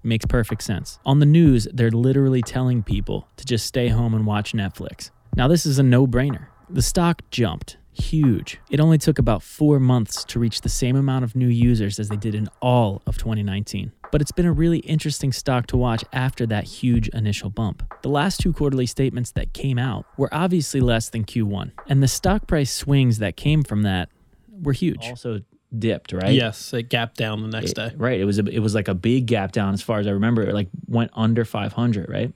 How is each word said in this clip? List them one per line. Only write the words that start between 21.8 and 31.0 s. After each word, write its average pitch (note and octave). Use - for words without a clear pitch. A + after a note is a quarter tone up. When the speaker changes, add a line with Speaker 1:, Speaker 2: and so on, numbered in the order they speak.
Speaker 1:
and C3+
the C3+
stock F#3+
price C#3+
swings C3
that G2+
came D3+
from G#2
that F#2
were C#3+
huge. D3
Also A#2
dipped, G#2+
right? F#2+
Speaker 2:
Yes, A#2
it A#2+
gapped A#2
down G#2+
the A2
next A2
Speaker 1:
It, -
Speaker 2:
day. A2+
Speaker 1:
right. A#2+
It G2
was G2+
a, G#2
it -
was G#2+
like G#2+
a G2
big A#2+
gap G#2
down G2
as G2
far A2
as G2+
I G2+
remember. A2
It, G2
like, G2
went A#2